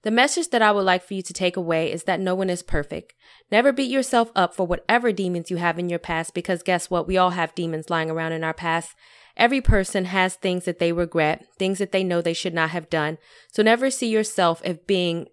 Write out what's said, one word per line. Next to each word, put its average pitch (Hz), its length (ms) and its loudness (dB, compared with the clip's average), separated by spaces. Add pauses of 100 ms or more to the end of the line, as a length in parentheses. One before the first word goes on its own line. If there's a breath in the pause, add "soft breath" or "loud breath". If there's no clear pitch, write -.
The 214 80 -2
message 269 400 2
that 233 100 2
I 214 100 6
would 202 140 2
like 185 180 2
for - 120 -12
you 190 80 -4
to - 100 -12
take 180 240 -2
away 165 340 0
is 165 140 -8
that 185 160 0
no 185 140 0
one 190 160 -2
is 175 120 -4
perfect. - 520 -4 (360 soft breath)
Never 240 220 4
beat 262 180 -2
yourself 247 460 2
up 180 180 2
for 185 120 -2
whatever 226 460 0
demons 180 380 -4
you 180 60 -4
have 170 220 -2
in 175 100 -4
your 170 100 -4
past, 165 360 -6
because 175 280 -4
guess 180 280 -2
what? 170 160 -2
We 180 100 -2
all 185 140 4
have 170 240 -4
demons 160 340 -6
lying 160 220 -2
around 160 220 -4
in 160 120 -6
our 160 100 -4
past. 165 360 -2 (440 soft breath)
Every 247 280 4
person 196 420 2
has 185 300 0
things 180 320 -4
that 175 120 -4
they 170 140 2
regret, 165 540 0 (120)
things 190 200 -2
that 196 120 -4
they 190 140 0
know 175 160 0
they 170 140 -2
should 170 200 -6
not 160 160 0
have 165 200 -8
done. 156 260 -2 (340 soft breath)
So 214 120 0
never 233 280 4
see 254 180 -4
yourself 208 540 2
as 180 140 -4 (100)
being 175 460 0